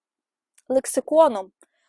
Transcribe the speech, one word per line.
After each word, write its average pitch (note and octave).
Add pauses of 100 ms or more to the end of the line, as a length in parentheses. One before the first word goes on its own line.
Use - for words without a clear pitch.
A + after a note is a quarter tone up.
(680)
лексиконом, C4 (360)